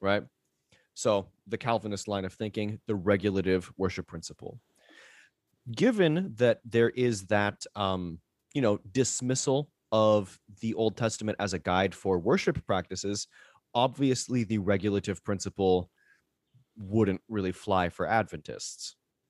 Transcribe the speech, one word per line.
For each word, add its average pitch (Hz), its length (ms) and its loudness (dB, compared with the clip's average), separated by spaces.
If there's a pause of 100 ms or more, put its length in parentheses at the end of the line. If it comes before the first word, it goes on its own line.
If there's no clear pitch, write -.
right? 101 200 2 (720)
So 101 380 0 (160)
the 104 100 -8
Calvinist 107 500 -4
line 98 200 -4
of 92 80 -12
thinking, 107 520 -6
the 110 80 -2
regulative 95 840 2
worship 92 280 -2
principle. - 540 -14 (1080)
Given 175 640 2
that 117 260 2
there 117 280 2
is 117 380 -2
that, 104 360 0 (100)
um, 92 460 -2 (320)
you 147 80 -2
know, 104 180 2 (140)
dismissal 131 800 0 (220)
of 107 460 4 (220)
the 113 140 -4
Old 107 240 0
Testament 107 420 -2
as 95 140 -2
a 87 40 -2
guide 92 360 2
for 95 240 0
worship 147 480 0
practices, 98 600 -4 (440)
obviously 127 720 0
the 107 140 -2
regulative 101 680 0
principle 92 640 0 (840)
wouldn't 101 520 0
really 98 240 -2
fly 90 360 0
for 87 160 -6
Adventists, 82 920 -4 (340)